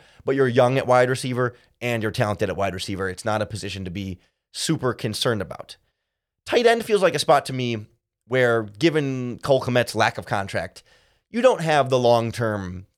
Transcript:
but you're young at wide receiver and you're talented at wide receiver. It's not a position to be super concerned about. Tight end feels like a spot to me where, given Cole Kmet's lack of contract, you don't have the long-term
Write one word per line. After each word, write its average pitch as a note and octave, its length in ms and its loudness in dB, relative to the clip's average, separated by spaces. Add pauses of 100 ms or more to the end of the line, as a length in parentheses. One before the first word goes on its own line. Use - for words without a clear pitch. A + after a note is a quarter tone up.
(260)
but C#3 100 0
you're C3+ 120 4
young B2 300 4
at B2+ 100 0
wide B2 220 4
receiver B2+ 460 -4 (240)
and A#2+ 220 -4
you're G#2+ 100 -2
talented G#2 380 -2
at E2 80 -6
wide F#2 160 -2
receiver. F#2+ 360 -6
It's F#2 140 -12
not G#2+ 200 -2
a - 20 -2
position F#2+ 400 -10
to F2+ 60 -8
be F#2+ 260 -8 (340)
super C3 420 -2
concerned A2 480 -2
about. - 360 -12 (680)
Tight A#3+ 200 2
end A#3 180 4
feels G3+ 200 2
like E3+ 120 4
a D3 40 -2
spot C#3+ 260 4
to C3+ 80 -8
me A#2+ 320 -4 (400)
where, A#2 380 2
given B2+ 760 -2
Cole C3 220 2
Kmet's B2 320 0
lack A2 240 0
of G2+ 80 -12
contract, G2 560 -6 (480)
you A#3 120 -4
don't A3+ 200 4
have D3 280 2
the B2+ 100 2
long-term A2 880 0 (100)